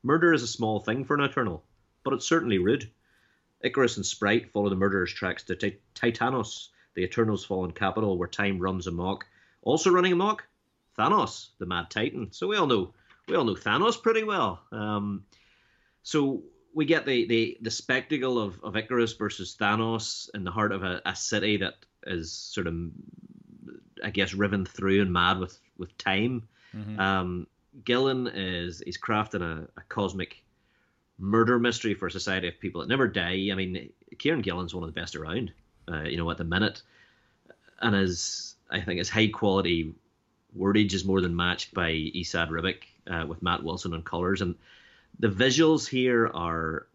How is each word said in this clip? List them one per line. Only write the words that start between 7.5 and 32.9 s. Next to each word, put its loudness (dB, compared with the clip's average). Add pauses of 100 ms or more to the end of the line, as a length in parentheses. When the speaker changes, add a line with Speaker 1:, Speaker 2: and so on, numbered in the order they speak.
Speaker 1:
capital, 0
where -2
time -2
runs -2
amok. -4 (360)
Also 2
running 6
amok? 0 (540)
Thanos, 2 (120)
the -6
Mad -4
Titan. -2
So -4
we 0
all 2
know, 2 (360)
we 2
all 4
know 0
Thanos 2
pretty 2
well. 0 (140)
Um, -4 (800)
so 0 (300)
we 0
get 2
the, 2
the, 2
the -6
spectacle -2
of, -4
of -8
Icarus 0
versus -6
Thanos 0
in -6
the -4
heart 0
of -4
a, -4
a -4
city 0
that -4 (300)
is -6
sort -6
of, -4 (1300)
I -4
guess, 0
riven 2
through 2
and 2
mad 4
with, -8 (220)
with -12
time. 0 (280)
Speaker 2:
Mm-hmm. -10
Speaker 1:
Um, 0 (360)
Gillen 2
is, -6
he's -8
crafting -2
a, -6
a -16
cosmic -4 (760)
murder 4
mystery 0
for -8
a -4
society -4
of -8
people -8
that -8
never 4